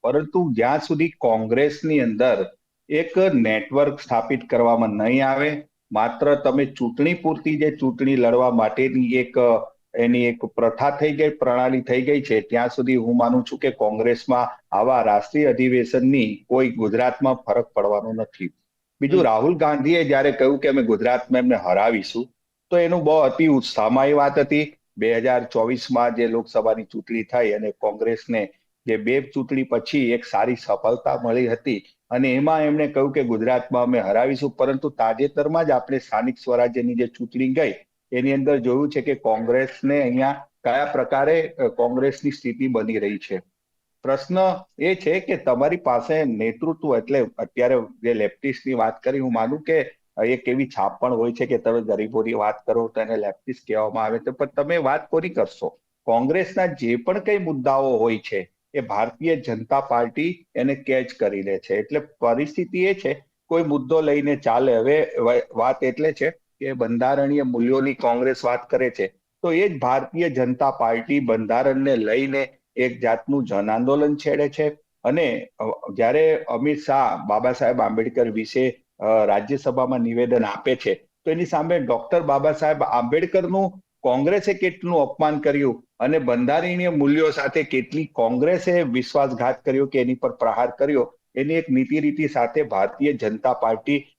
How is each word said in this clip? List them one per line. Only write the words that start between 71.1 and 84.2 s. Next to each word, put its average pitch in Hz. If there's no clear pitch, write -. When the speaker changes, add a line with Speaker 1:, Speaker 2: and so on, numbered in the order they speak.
Speaker 1:
બંધારણને 127
લઈને 131
એક 123
જાતનું 120
જન 101
આંદોલન 139
છેડે 143
છે. 151
અને, 139
અ, 110
જ્યારે 147
અમિત 139
શાહ 123
બાબા 110
સાહેબ 123
આંબેડકર 113
વિશે, 117
અ, 107
રાજ્યસભામાં 127
નિવેદન 117
આપે 113
છે, -
તો 160
એની 170
સામે 165
ડોક્ટર 123
બાબા 143
સાહેબ 151
આંબેડકરનું 180
કોંગ્રેસે 156